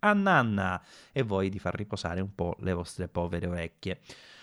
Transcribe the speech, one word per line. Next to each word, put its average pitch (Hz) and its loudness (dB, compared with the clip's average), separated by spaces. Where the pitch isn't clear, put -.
a 208 4
nanna 113 4
e 139 0
voi 98 2
di 98 -6
far - -2
riposare 95 -4
un 98 -4
po' 87 -2
le 92 0
vostre 87 -4
povere 87 -2
orecchie. 87 -6